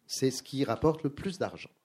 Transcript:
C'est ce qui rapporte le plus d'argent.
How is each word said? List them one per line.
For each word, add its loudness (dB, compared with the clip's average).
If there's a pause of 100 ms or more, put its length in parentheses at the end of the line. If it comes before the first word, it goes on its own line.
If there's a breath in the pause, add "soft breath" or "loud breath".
C'est 2
ce -6
qui 0
rapporte 2
le 2
plus -4
d'argent. -4 (140)